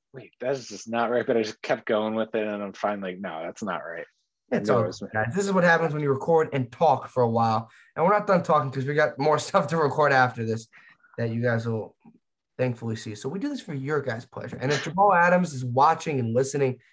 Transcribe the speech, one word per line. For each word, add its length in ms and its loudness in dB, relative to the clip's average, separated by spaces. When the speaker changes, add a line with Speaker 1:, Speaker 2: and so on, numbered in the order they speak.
Speaker 1:
"Wait, 260 -18
that's 280 -4
just 200 -14
not 220 0
right." 160 0
But 100 2
I 60 2
just 180 -8
kept 240 -4
going 300 0
with 200 -2
it. 120 -2
And 160 -6
I'm 100 -8
finally 400 -4
like, 80 -14
"No, 240 -8
that's 180 -12
not 160 -4
right." 280 -12
Speaker 2:
It's 200 0
Speaker 1:
I 20 4
knew 60 4
Speaker 2:
all 60 2
Speaker 1:
it 20 -2
was 160 -10
Speaker 2:
right, 100 -12
guys. 220 -2
This 100 0
is 80 -2
what 120 4
happens 280 4
when 100 -4
you 80 2
record 440 2
and 180 -4
talk 360 2
for 160 0
a 40 4
while. 400 0
And 120 0
we're 60 4
not 140 2
done 160 4
talking 280 2
'cause 160 -4
we 80 -2
got 240 2
more 200 4
<laughs> 120 -6
stuff 180 2
to 80 -2
record 360 2
after 340 4
this 200 -4
that 120 -2
you 120 -4
guys 260 0
will 260 -6
thankfully 400 -4
see. 180 -10
So 140 -8
we 100 -6
do 100 -4
this 120 -8
for 140 -10
your 260 -4
guys' 240 -6
pleasure. 360 -12
And 120 0
if 100 0
Jamal 300 4
Adams 420 4
is 100 -6
watching 540 2
and 160 -2
listening, 440 0